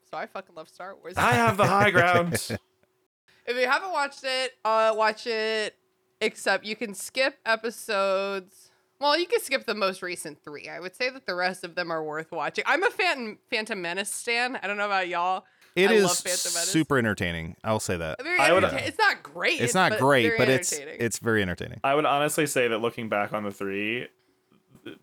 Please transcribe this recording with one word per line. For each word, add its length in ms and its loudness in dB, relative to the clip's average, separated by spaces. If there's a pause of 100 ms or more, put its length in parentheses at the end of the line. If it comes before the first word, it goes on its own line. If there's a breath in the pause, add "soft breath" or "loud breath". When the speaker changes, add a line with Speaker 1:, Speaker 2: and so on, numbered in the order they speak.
(100)
Speaker 1:
So 80 -10
I 80 -8
fucking 280 -14
love 140 -16
Star 260 -16
Wars. 220 -14
Speaker 2:
I 160 4
have 240 4
the 100 4
high 240 4
ground. 440 4
<laughs> 1120 -10
Speaker 1:
If 100 -4
you 100 2
haven't 240 0
watched 320 -4
it, 300 -4 (120)
uh, 320 4
watch 300 0
it. 480 -2 (460)
Except 440 -2
you 120 -6
can 180 -8
skip 500 -2
episodes. 1300 -2 (300)
Well, 180 4
you 80 0
can 140 0
skip 260 -4
the 80 -2
most 280 -2
recent 420 -10
three. 240 -14
I 100 -12
would 160 -12
say 160 -2
that 160 -16
the 80 -4
rest 300 -2
of 100 -10
them 160 -4
are 120 -2
worth 280 -8
watching. 360 -4
I'm 180 2
a 60 4
Phantom, 480 -2 (120)
Phantom 300 -4
Menace 320 -4
stan. 500 -2
I 60 -6
don't 80 -4
know 100 -2
about 220 0
y'all. 360 -2 (300 soft breath)
Speaker 3:
It 160 6
Speaker 1:
I 40 6
Speaker 3:
is 100 6
Speaker 1:
love 140 2
Phantom 360 -4
Menace. 160 -2
Speaker 3:
super 280 2
entertaining. 680 0
I'll 160 0
say 160 -2
that. 260 -4
Speaker 1:
Very 160 -2
Speaker 2:
I 140 6
would 100 6
Speaker 1:
enterta-, 240 -2
it's 120 -8
not 260 2
great, 360 -2
Speaker 3:
It's 140 0
not 160 4
Speaker 1:
but 100 -2
Speaker 3:
great, 260 6
Speaker 1:
very 120 2
Speaker 3:
but 100 4
it's, 240 2
Speaker 1:
entertaining. 280 -10
Speaker 3:
it's 180 -2
very 240 2
entertaining. 400 -6
Speaker 2:
I 140 2
would 100 2
honestly 400 2
say 220 2
that 100 0
looking 300 -4
back 240 0
on 100 -4
the 80 -4
three, 560 -4 (960)